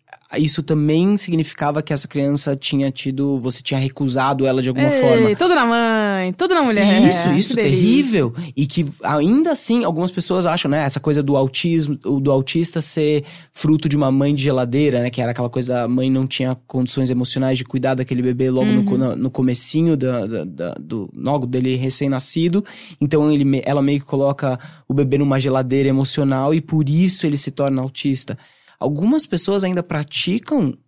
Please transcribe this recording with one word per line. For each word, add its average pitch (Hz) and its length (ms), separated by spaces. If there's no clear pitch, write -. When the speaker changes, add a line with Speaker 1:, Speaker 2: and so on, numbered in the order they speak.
Speaker 1:
isso 151 280
também 160 520
significava 156 680
que 156 100
essa 139 140
criança 143 480
tinha 139 340
tido, 135 480
você 123 240
tinha 135 180
recusado 135 680
ela 131 160
de 127 60
alguma 277 220
Speaker 2:
Ei, 277 80
Speaker 1:
forma. 226 360
Speaker 2:
tudo 359 180
na 285 100
mãe, 220 680
tudo 359 220
na 320 80
mulher. 214 440
Speaker 1:
Isso, 349 260
isso, 208 220
Speaker 2:
Que 233 60
delícia. - 0
Speaker 1:
terrível. 196 720
E 139 80
que 165 180
ainda 208 480
assim, 233 320
algumas 175 260
pessoas 180 380
acham, 160 240
né, 147 140
essa 139 140
coisa 147 220
do 139 160
autismo, 143 600
do 139 340
autista 160 500
ser 151 420
fruto 156 360
de 143 80
uma 139 160
mãe 139 220
de 135 80
geladeira, 131 640
né, 123 80
que 131 100
era 117 80
aquela 120 220
coisa 127 200
da 117 60
mãe 127 220
não 131 160
tinha 127 400
condições 127 460
emocionais 131 480
de 127 40
cuidar 131 300
daquele 127 300
bebê 127 260
logo 127 220
no 214 120
co-, 202 120
Speaker 2:
Uhum. - 20
Speaker 1:
no, - 60
no 131 140
comecinho 147 640
da, 127 300
da, 107 200
da, 82 340
do, 95 360
logo 131 300
dele 127 300
recém-nascido. 139 880
Então 147 320
ele 143 140
me-, 135 200
ela 139 180
meio 143 160
que 139 80
coloca 139 520
o 131 80
bebê 139 240
numa 139 200
geladeira 131 500
emocional 135 640
e 165 60
por 156 280
isso 175 380
ele 147 100
se 143 140
torna 135 320
autista. 131 520
Algumas 185 460
pessoas 196 380
ainda 180 180
praticam 175 960